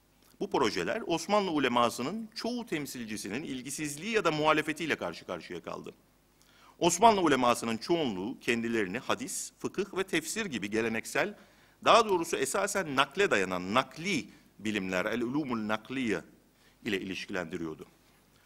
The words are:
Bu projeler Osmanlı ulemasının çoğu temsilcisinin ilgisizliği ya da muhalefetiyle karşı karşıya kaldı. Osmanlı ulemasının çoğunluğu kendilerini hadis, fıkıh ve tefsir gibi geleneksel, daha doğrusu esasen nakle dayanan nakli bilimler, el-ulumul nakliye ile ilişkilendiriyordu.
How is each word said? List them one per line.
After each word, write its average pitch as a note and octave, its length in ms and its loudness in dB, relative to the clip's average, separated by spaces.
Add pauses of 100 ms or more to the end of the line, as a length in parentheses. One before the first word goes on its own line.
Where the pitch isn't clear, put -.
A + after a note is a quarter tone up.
(400)
Bu G3+ 100 -4
projeler G#2 560 2
Osmanlı F#3+ 440 2
ulemasının C3+ 840 2
çoğu A#3 320 -4
temsilcisinin A#2+ 760 -6
ilgisizliği C#3+ 680 -8
ya G#3 120 2
da E3+ 60 4
muhalefetiyle D3+ 640 2
karşı F2 300 -6
karşıya F2 360 -8
kaldı. E2 320 -10 (840)
Osmanlı F#3+ 420 6
ulemasının A#2+ 560 4
çoğunluğu B2 640 -2
kendilerini A2+ 580 0
hadis, - 600 -4
fıkıh - 380 -6
ve F#3 80 0
tefsir F#3 420 -2
gibi G#2+ 240 -4
geleneksel, A2+ 640 -2 (480)
daha G#3+ 240 8
doğrusu E3+ 280 0
esasen F#3 600 -2
nakle D#3 340 2
dayanan F#2 440 0
nakli C#3+ 540 -2 (300)
bilimler, F#2+ 460 -2
el-ulumul A#2+ 640 -2
nakliye A2 520 -2 (640)
ile G2+ 160 -2
ilişkilendiriyordu. F2 880 -8 (600)